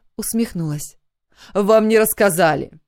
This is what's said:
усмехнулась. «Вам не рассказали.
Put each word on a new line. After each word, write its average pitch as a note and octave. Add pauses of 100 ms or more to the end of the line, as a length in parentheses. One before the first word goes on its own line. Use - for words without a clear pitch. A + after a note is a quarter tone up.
(160)
усмехнулась. E3+ (560)
«Вам G#3+
не A3
рассказали. F3+